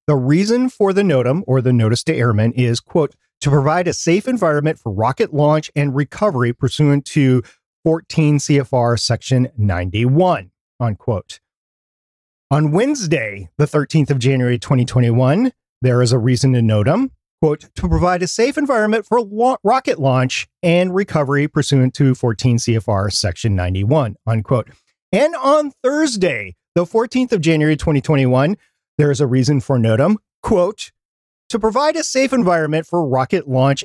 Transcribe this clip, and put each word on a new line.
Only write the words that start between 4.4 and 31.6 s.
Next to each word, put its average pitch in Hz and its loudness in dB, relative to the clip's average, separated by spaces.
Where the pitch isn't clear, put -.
for 113 -8
rocket 120 -2
launch 151 0
and 143 -2
recovery 139 -2
pursuant 143 0
to 131 2
fourteen 160 0
C 143 2
F 131 -4
R 120 0
Section 123 0
ninety-one," 104 0
unquote. 110 -6
On 151 2
Wednesday, 156 -2
the 147 2
thirteenth 147 0
of 135 0
January, 123 0
twenty 127 0
twenty-one, 127 2
there 123 2
is 120 2
a 127 2
reason 127 2
to 123 2
NOTAM, 117 0
quote, 156 -2
"to - -6
provide 175 0
a 180 -2
safe 254 -2
environment 226 0
for 240 0
lo-, 226 -2
rocket 247 0
launch 131 0
and 175 2
recovery 147 0
pursuant 131 0
to 135 2
fourteen 117 0
C 113 0
F 110 -4
R 101 0
Section 101 -2
ninety-one," 101 -2
unquote. 113 -2
And 302 2
on 277 0
Thursday, 190 -2
the 175 0
fourteenth 240 -2
of 202 0
January, 156 2
twenty 143 0
twenty-one, 139 0
there 147 2
is 131 -2
a 147 2
reason 127 0
for 127 -2
NOTAM, 120 2
quote, 190 -2
"to 233 -4
provide 240 0